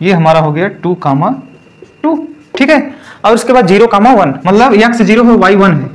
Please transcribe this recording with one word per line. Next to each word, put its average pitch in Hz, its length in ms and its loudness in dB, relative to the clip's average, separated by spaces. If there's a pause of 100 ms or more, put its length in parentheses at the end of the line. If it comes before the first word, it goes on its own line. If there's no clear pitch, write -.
ये 185 120 -2
हमारा 160 260 2
हो 156 120 -2
गया 165 160 -4
टू 180 300 -6
comma 160 380 -4 (680)
two, 302 120 -2 (420)
ठीक 269 120 0
है। 147 240 -2 (320)
और 214 80 2
उसके 240 200 0
बाद 247 140 2
ज़ीरो 202 200 4
कामा 208 260 2
वन 170 200 0 (120)
मतलब 220 300 2
एक्स 233 260 0
ज़ीरो 220 220 2
है, 233 140 4
वाई 190 180 2
वन 190 160 2
है, 139 240 -4